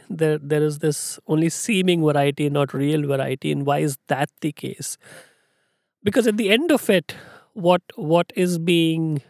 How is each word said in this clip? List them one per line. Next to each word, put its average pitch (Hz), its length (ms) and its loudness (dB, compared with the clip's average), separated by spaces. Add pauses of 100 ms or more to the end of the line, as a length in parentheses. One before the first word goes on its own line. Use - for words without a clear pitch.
(100)
there, 156 280 0
there 147 260 0
is 151 160 -2
this - 480 -4
only 160 200 2
seeming 185 540 0
variety, 143 480 2
not 143 240 0
real 147 320 0
variety, 135 460 -2
and 143 120 -4
why 143 140 2
is 151 180 -2 (120)
that 143 200 -2 (120)
the 151 100 -4
case? - 480 -12 (1040)
Because 220 240 2
at 214 100 2
the 214 140 0
end 302 220 4
of - 180 2
it, 185 240 0 (380)
what, 180 300 2 (120)
what 170 400 0
is 180 240 0
being 165 720 0